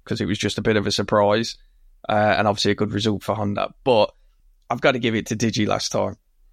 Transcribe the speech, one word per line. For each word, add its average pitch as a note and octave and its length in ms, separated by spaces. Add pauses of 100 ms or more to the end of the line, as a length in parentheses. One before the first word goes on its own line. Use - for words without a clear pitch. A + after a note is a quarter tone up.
'cause - 160
it G2+ 60
was G2 100
just - 220
a G#2+ 40
bit A2 140
of G2+ 100
a G#2 60
surprise, G#2 640 (500)
uh, G#2+ 300
and G#2 100
obviously A2 240
a G2+ 40
good G2+ 180
result G#2 300
for G2 120
Honda. G2+ 380 (100)
But A2 300 (560)
I've A#2+ 140
gotta C3 160
give A2+ 160
it G#2+ 140
to A#2 80
Digi A2 300
last G2+ 240
time, G2 260 (360)